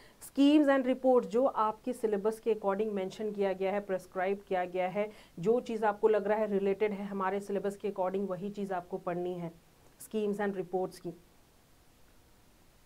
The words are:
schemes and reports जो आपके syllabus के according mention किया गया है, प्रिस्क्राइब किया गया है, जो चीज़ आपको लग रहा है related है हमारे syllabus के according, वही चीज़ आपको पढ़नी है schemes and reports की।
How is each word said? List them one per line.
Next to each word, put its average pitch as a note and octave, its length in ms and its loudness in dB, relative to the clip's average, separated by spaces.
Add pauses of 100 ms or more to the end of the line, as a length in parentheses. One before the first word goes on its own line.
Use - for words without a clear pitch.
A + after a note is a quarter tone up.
(260)
schemes C#4 520 6
and B3+ 160 0
reports B3+ 320 4
जो A3 180 2
आपके G#3+ 480 0
syllabus A3 480 -2
के A3+ 140 0
according G#3 380 0
mention G3+ 400 -4
किया G3+ 200 0
गया F#3+ 200 0
है, G3+ 80 -2
प्रिस्क्राइब G3 680 -4
किया F3+ 160 0
गया F3+ 240 -2
है, G#3 220 -2 (280)
जो A3 220 2
चीज़ A3+ 240 -4
आपको G#3 240 4
लग G#3 180 2
रहा G#3 120 2
है G#3+ 120 0
related G3 420 0
है G3+ 140 -6
हमारे G3 340 -4
syllabus G3+ 360 -4
के G3+ 140 -6
according, G3 380 -2
वही F#3 220 -6
चीज़ G3+ 220 -6
आपको F3+ 260 -6
पढ़नी F3+ 360 -4
है E3+ 180 -8 (500)
schemes G#3 380 -2
and G3+ 160 -2
reports F#3 420 -4
की। F3 120 -10 (1800)